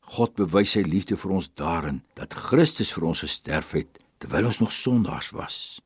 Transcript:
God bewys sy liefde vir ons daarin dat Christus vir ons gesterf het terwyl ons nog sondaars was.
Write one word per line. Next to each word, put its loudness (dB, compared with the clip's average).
God -2
bewys 4
sy 2
liefde 0
vir -6
ons 0
daarin -2
dat -12
Christus 2
vir -4
ons 0
gesterf -4
het -2
terwyl 0
ons 0
nog 2
sondaars 0
was. -12